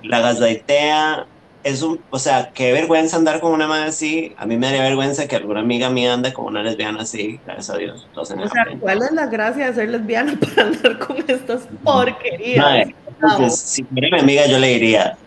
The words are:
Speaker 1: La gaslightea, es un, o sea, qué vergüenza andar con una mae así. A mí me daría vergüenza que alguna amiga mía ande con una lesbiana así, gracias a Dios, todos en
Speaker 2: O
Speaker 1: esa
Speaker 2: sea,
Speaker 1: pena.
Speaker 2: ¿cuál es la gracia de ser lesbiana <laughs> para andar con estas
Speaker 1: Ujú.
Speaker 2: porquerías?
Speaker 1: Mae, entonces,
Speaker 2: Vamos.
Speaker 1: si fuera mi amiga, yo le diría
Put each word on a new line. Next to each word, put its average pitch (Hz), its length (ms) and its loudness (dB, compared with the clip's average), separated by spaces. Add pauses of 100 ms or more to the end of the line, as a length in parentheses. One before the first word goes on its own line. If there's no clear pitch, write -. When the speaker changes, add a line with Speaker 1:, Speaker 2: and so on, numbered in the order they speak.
Speaker 1:
La 117 160 0
gaslightea, 143 1040 2 (380)
es 135 180 -2
un, 160 180 -2 (120)
o 131 80 -4
sea, 131 340 0
qué 127 180 2
vergüenza 160 460 2
andar 160 220 2
con 165 120 2
una 156 160 2
mae 156 180 0
así. 156 520 -4
A - 80 -10
mí 113 100 -2
me 123 120 0
daría 135 160 2
vergüenza 135 440 0
que 135 80 -4
alguna 104 260 -2
amiga 120 280 0
mía 123 240 2
ande 127 180 -2
con 120 140 -10
una 104 160 -4
lesbiana 107 400 -4
así, 110 440 -8
gracias 98 260 -12
a 92 60 -6
Dios, 90 360 -10
todos - 180 -10
en 185 80 -8
Speaker 2:
O 190 60 -6
Speaker 1:
esa 208 80 -6
Speaker 2:
sea, 226 120 2
Speaker 1:
pena. - 140 -12
Speaker 2:
¿cuál 196 220 -2
es 277 100 -2
la 320 140 -2
gracia 233 420 -4
de 247 60 -4
ser 220 160 -2
lesbiana 240 500 -2
<laughs> - 0 -
para - 280 0
andar - 320 0
con 262 180 -8 (100)
estas 254 360 -4
Speaker 1:
Ujú. - 200 -16
Speaker 2:
porquerías? 247 800 0
Speaker 1:
Mae, 127 180 6 (260)
entonces, - 120 -18
Speaker 2:
Vamos. 135 400 4
Speaker 1:
si - 240 -6
fuera 135 280 -2
mi 175 80 4
amiga, 143 260 6
yo 139 140 4
le 131 80 4
diría 113 600 2